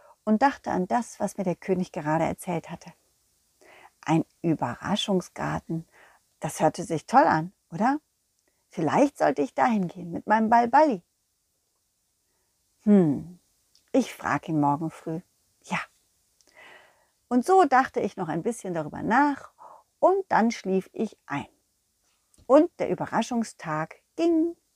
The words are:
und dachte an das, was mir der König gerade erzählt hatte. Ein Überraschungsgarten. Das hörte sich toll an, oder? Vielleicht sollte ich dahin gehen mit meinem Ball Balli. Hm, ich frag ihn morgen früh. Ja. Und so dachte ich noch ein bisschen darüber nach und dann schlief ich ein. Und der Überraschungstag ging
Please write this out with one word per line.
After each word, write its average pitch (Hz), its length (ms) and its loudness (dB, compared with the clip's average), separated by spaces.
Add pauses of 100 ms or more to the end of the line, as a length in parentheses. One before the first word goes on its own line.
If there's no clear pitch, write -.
(260)
und 214 160 2
dachte - 300 0
an 180 160 -2
das, 240 320 -4
was 202 180 -6
mir 190 80 -4
der 175 100 -2
König 185 360 -4
gerade 160 340 -2
erzählt 165 440 -6
hatte. 170 220 -16 (1120)
Ein 160 240 0 (160)
Überraschungsgarten. 160 1500 -4 (520)
Das - 200 -8
hörte - 240 0
sich 160 220 -6
toll 262 180 4
an, 175 300 0 (180)
oder? 233 280 -2 (720)
Vielleicht 165 480 0
sollte 151 240 0
ich 262 120 -4
dahin 226 340 0
gehen 175 240 -12
mit - 160 -10
meinem 220 220 2
Ball 233 180 4
Balli. 269 340 4 (1800)
Hm, 175 580 4 (540)
ich 247 200 0
frag - 360 -4
ihn 156 100 0
morgen 147 320 0
früh. 160 300 -10 (420)
Ja. - 160 -6 (1500)
Und 247 160 0
so 381 180 6
dachte 262 380 2
ich - 160 -4
noch 180 100 -6
ein 160 160 -4
bisschen 214 300 -6
darüber 156 280 -6
nach 277 520 0 (460)
und 381 280 2
dann 214 240 2
schlief 190 400 -4
ich - 340 -8
ein. 143 220 -8 (960)
Und 302 240 6 (100)
der - 100 -2
Überraschungstag 165 1080 -4 (220)
ging 339 380 0 (200)